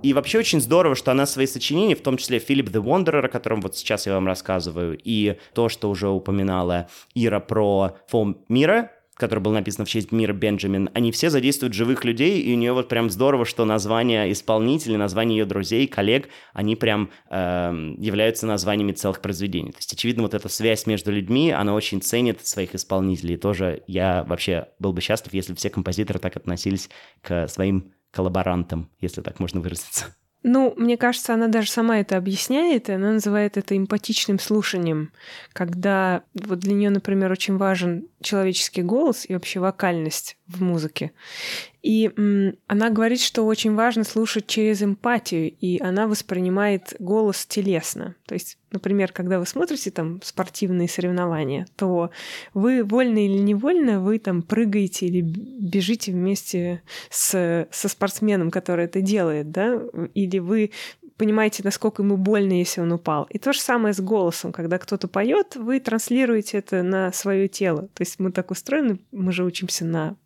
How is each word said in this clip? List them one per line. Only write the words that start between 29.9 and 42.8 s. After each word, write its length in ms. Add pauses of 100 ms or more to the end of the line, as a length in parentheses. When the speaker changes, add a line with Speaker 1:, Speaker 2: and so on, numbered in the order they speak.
Speaker 2:
Ну, 340
мне 200
кажется, 380
она 140
даже 220
сама 300
это 160
объясняет, 720
и 40
она 200
называет 440
это 200
эмпатичным 640
слушанием, 720 (400)
когда 720 (120)
вот 260
для 140
нее, 160
например, 400
очень 280
важен 500 (140)
человеческий 600
голос 460
и 60
вообще 260
вокальность 800 (100)
в 140
музыке. 500 (720)
И, 340
м, 380 (120)
она 240